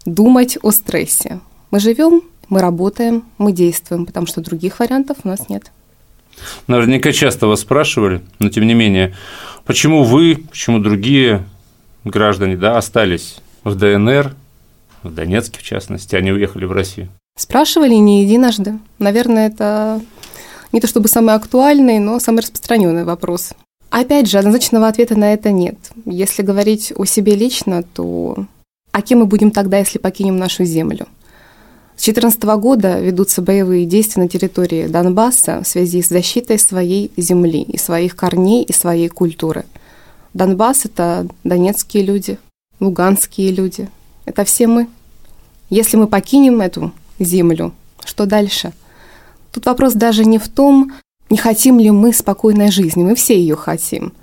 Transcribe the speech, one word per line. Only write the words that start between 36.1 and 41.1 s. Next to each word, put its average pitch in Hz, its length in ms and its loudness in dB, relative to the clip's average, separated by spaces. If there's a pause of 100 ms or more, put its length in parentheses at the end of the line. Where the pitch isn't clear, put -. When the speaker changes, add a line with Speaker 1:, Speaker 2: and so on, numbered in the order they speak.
Speaker 1:
защитой 214 480 -2
своей 190 580 -2
земли 170 460 0
и - 160 -8
своих 175 360 -4
корней, 185 480 0
и - 120 -6
своей 170 340 -2
культуры. 160 560 -4 (720)
Донбасс — 196 500 0
это 175 420 -4 (160)